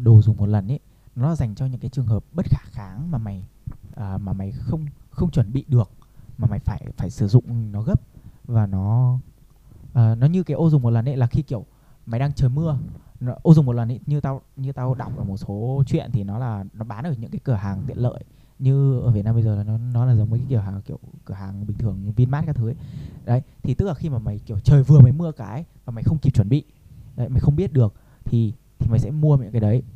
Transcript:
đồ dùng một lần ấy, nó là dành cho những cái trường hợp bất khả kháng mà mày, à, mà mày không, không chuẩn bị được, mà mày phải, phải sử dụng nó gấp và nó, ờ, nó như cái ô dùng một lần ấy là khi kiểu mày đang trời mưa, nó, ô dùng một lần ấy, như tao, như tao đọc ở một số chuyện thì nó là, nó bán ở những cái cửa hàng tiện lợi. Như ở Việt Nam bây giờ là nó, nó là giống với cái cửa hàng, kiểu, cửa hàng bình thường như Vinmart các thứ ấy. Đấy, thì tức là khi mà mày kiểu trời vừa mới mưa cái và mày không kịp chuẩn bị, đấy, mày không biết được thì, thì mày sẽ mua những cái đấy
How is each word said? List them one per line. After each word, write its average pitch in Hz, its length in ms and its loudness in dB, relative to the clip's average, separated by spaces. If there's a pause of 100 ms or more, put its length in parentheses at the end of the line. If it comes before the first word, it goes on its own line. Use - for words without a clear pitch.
đồ 113 180 10
dùng 104 160 2
một 101 80 0
lần 101 220 0
ấy, 139 120 -6 (360)
nó 123 140 0
là 165 60 0
dành 113 200 -4
cho 131 100 -4
những 127 140 -6
cái - 100 -8
trường 131 180 -4
hợp 107 160 0 (100)
bất 165 160 -4
khả 143 140 2
kháng 110 480 -12
mà 143 60 -2
mày, 98 260 -8 (520)
à, 98 220 -6
mà 95 160 -6
mày 98 180 -6
không, 156 340 -6 (240)
không 175 220 -2
chuẩn 110 220 0
bị 139 140 -4
được, 120 240 2 (460)
mà 110 120 0
mày 101 100 -4
phải, - 280 -6 (100)
phải 90 120 -6
sử - 180 -2
dụng 117 440 0
nó 101 100 -4
gấp 139 200 0 (440)
và 113 200 0
nó, 110 520 0 (760)
ờ, 113 220 4
nó 120 120 2
như 175 160 0
cái 147 120 -6
ô 165 140 2
dùng 147 120 4
một 120 80 0
lần 117 160 0
ấy 135 120 -4
là 123 100 2
khi - 140 -2
kiểu 120 240 -10 (400)
mày 117 140 -6
đang 143 140 -2
trời 135 160 0
mưa, 147 280 -2 (420)
nó, 123 220 -6
ô 165 120 8
dùng 151 120 6
một 123 80 0
lần 117 180 -2
ấy, 127 140 -8
như 147 160 -2
tao, 135 200 -6 (140)
như 135 160 -8
tao 127 240 -4
đọc 117 220 -8
ở - 60 -6
một 98 140 -6
số 113 500 -4
chuyện 156 260 -4
thì 104 100 -4
nó 101 140 -6
là, 113 360 -6
nó 110 100 -10
bán 110 200 -10
ở 147 100 -4
những 120 180 -10
cái - 120 -10
cửa 131 100 0
hàng 95 340 -4
tiện - 100 -10
lợi. - 260 -4 (360)
Như 135 400 2
ở 120 120 2
Việt 104 140 0
Nam 113 100 0
bây 113 80 2
giờ 107 120 0
là 104 80 -2
nó, 107 140 -2
nó 120 280 -2
là 127 100 4
giống 107 140 2
với 113 100 0
cái 127 100 -4
cửa 123 80 0
hàng, 98 240 -4
kiểu, - 180 -14 (260)
cửa 107 80 -12
hàng 98 340 -10
bình 104 100 -6
thường 98 260 -4
như 101 80 -6
Vinmart 127 340 0
các 151 100 -4
thứ 113 120 -2
ấy. 117 80 -6 (500)
Đấy, 120 160 2 (220)
thì 135 100 -2
tức 190 120 0
là 190 80 -4
khi 151 160 -6
mà 131 100 -4
mày 104 200 -6
kiểu 104 200 -8
trời 143 240 6
vừa 147 160 10
mới 123 120 12
mưa 160 200 -2
cái 120 340 -12 (200)
và 123 60 -10
mày 113 120 -10
không 160 140 0
kịp 139 140 0
chuẩn 101 180 2
bị, 143 140 2 (520)
đấy, 117 140 -4
mày 127 100 0
không 147 160 4
biết 185 180 -2
được 117 200 2 (320)
thì, 113 280 0 (260)
thì 117 100 0
mày 113 100 2
sẽ 110 120 -2
mua 151 260 4
những 113 140 -6
cái 120 100 -2
đấy 107 220 2 (120)